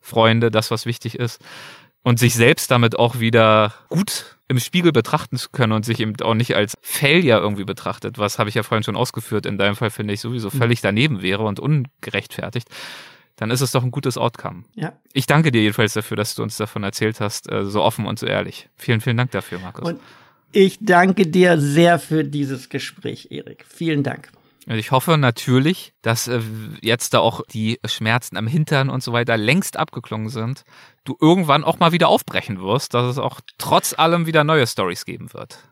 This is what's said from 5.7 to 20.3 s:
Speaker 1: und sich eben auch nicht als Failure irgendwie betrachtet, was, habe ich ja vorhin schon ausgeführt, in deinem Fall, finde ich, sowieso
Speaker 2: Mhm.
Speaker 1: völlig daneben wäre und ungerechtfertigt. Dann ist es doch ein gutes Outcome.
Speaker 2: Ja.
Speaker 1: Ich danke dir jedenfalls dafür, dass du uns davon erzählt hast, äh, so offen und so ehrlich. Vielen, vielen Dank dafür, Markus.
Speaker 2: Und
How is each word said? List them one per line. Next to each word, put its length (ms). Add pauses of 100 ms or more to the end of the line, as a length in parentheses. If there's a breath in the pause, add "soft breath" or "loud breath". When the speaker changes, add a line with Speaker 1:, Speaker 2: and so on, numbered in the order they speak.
Speaker 1:
und 120
sich 140
eben 240
auch 120
nicht 200
als 260
Failure 600
irgendwie 240
betrachtet, 540
was, 200
habe 120
ich 40
ja 80
vorhin 220
schon 100
ausgeführt, 520
in 120
deinem 160
Fall, 160
finde 240
ich, 60
sowieso 320
Speaker 2:
Mhm. 60
Speaker 1:
völlig 220
daneben 420
wäre 200
und 160
ungerechtfertigt. 1080 (680 loud breath)
Dann 140
ist 120
es 100
doch 100
ein 80
gutes 280
Outcome. 460 (100)
Speaker 2:
Ja. 180 (220)
Speaker 1:
Ich 120
danke 240
dir 120
jedenfalls 320
dafür, 200
dass 200
du 80
uns 160
davon 240
erzählt 380
hast, 300
äh, 140
so 180
offen 220
und 140
so 80
ehrlich. 500
Vielen, 240
vielen 160
Dank 140
dafür, 280
Markus. 300
Speaker 2:
Und 120 (520 soft breath)